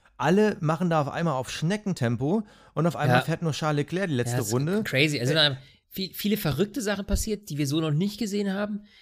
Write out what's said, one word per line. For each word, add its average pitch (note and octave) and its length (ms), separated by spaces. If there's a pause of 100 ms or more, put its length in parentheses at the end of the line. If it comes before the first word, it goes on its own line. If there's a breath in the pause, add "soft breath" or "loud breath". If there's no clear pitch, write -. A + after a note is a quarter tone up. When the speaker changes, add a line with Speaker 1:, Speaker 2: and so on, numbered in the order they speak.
(160 soft breath)
Speaker 1:
Alle G3 440
machen E3 300
da D#3 120
auf C3+ 60
einmal D#3+ 260
auf B2+ 160
Schneckentempo E3 920 (300 loud breath)
und D#3+ 120
auf E3+ 100
einmal B2+ 220
Speaker 2:
Ja. C3 60
Speaker 1:
fährt D#3+ 180
nur D#3+ 100
Charles D3+ 260
Leclerc F3 300
die D3+ 60
letzte A#2+ 180
Speaker 2:
Ja, B2 60
das A2 100
ist G#2+ 40
Speaker 1:
Runde. D#3+ 320
Speaker 2:
crazy. C#3+ 340
Also B2 140
Speaker 1:
Äh, D#3 40
Speaker 2:
da D3 220 (300 loud breath)
viel, - 260
viele G#3+ 220
verrückte F#3+ 440
Sachen G3 260
passiert, G#3 440
die C#3+ 80
wir D3 80
so D3 140
noch D#3+ 100
nicht F#3+ 280
gesehen G3+ 340
haben. G#3 320 (160 loud breath)